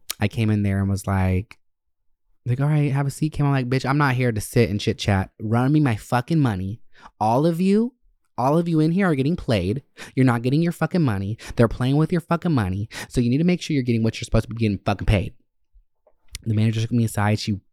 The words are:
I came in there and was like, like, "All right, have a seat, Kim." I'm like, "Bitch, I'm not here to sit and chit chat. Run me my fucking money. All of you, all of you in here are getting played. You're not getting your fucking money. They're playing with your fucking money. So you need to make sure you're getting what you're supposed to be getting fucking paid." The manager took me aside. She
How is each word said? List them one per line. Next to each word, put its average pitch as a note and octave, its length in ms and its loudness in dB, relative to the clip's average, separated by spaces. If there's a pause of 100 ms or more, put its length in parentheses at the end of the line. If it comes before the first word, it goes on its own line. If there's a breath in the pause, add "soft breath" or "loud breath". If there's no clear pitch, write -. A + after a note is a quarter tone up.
(200)
I G#2+ 80 0
came G#2+ 240 -2
in G#2 100 0
there G2 200 0
and F#2+ 80 0
was G2 180 -4
like, F#2+ 500 0 (880)
like, B2 140 -2
"All C#3+ 80 0
right, D3 240 2
have C#3 160 -2
a - 20 -2
seat, D#3 220 -4
Kim." C#3+ 160 -2
I'm C#3 60 2
like, C3 160 -2
"Bitch, C3 200 -2
I'm C#3 80 0
not C#3+ 160 2
here B2 180 0
to G#2+ 100 -4
sit - 280 2
and G2+ 100 -2
chit - 200 -2
chat. F#2+ 320 0 (100)
Run A#2+ 300 0
me D3+ 80 4
my B2+ 160 2
fucking B2+ 440 -2
money. G2+ 420 -2 (380 loud breath)
All A#2 260 2
of E3+ 140 0
you, G3+ 360 2 (420)
all C#3 200 2
of E3+ 100 0
you D#3+ 140 2
in D#3+ 100 4
here F#3+ 160 2
are D#3+ 80 2
getting C3+ 200 0
played. G#2 460 -2 (340 loud breath)
You're C3 120 4
not A#2+ 160 2
getting C#3 180 2
your E3+ 120 0
fucking E3 280 -2
money. G#2 360 -2 (180 loud breath)
They're A#2 120 4
playing B2+ 280 -2
with D#3 160 2
your F3 100 -2
fucking E3+ 300 -2
money. G#2 360 -2 (200 loud breath)
So - 120 -2
you A#2+ 100 2
need B2 100 2
to E3 60 2
make F3+ 160 2
sure - 120 -4
you're C3+ 100 0
getting A#2 200 0
what A2+ 160 -2
you're - 60 -8
supposed - 220 0
to - 60 -10
be A#2+ 40 -8
getting G#2+ 280 0
fucking G2 220 -2
paid." E2 260 0 (1080)
The A2+ 100 -2
manager A2 280 0
took A2+ 100 -4
me A#2 140 2
aside. G#2+ 340 0
She G#2 220 -4 (120)